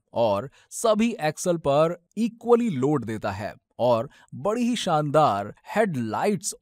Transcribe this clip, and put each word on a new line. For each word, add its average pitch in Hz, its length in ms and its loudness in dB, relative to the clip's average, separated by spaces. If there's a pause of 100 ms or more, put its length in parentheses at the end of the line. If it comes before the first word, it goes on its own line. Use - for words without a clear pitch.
(140)
और 113 360 0 (200)
सभी 226 520 0
एक्सल 165 360 -2
पर 156 460 0 (140)
इक्वली 233 520 2
लोड 135 360 0
देता 107 260 -4
है 95 220 -8 (260)
और 120 300 2 (260)
बड़ी 208 260 -2
ही 233 140 0
शानदार 143 800 2 (220)
हेडलाइट्स 151 880 -2